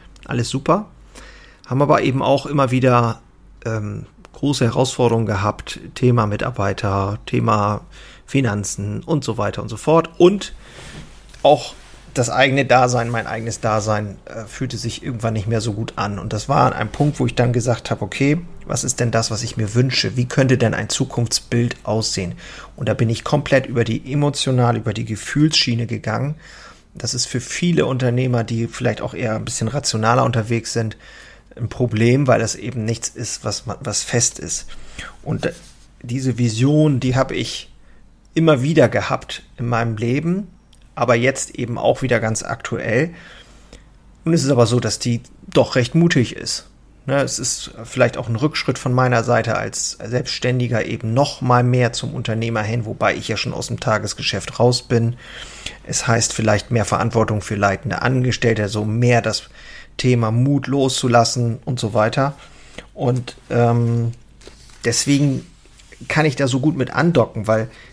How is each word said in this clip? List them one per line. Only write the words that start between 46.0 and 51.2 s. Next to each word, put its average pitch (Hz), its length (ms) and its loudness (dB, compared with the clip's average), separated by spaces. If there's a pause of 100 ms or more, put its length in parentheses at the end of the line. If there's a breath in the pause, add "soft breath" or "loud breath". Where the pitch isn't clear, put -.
ist. - 320 -8 (380)
Ne, 139 160 2
es 131 160 -2
ist - 340 -6 (120)
vielleicht 120 320 2
auch 117 140 -6
ein 113 80 -2
Rückschritt 143 420 -2
von 131 140 -2
meiner 123 320 2
Seite 113 320 2
als - 440 -6
Selbstständiger 123 840 -2
eben 113 280 -4
noch 143 280 0